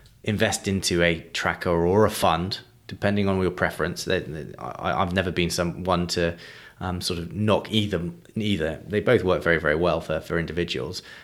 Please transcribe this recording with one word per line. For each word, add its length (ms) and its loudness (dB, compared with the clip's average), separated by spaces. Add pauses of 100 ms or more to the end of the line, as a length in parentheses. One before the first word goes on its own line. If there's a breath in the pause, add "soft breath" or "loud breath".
(240 loud breath)
invest 440 0
into 340 0
a 180 4 (140)
tracker 380 0 (140)
or 200 6
a 60 2
fund, 480 0 (280)
depending 400 0
on 140 2
your 100 2
preference. 540 -2
They, 140 0
they, 400 -10
I, 420 -4
I've 120 -2
never 180 0
been 180 0
someone 580 0
to, 300 -2 (420 loud breath)
um, 220 -4
sort 180 -4
of 140 -8
knock 380 2
either, 400 0 (240)
either. 520 -2
They 120 0
both 240 4
work 180 2
very, 180 4
very 160 2
well 240 2
for, 200 -4
for 180 -4
individuals, 640 -4 (220 loud breath)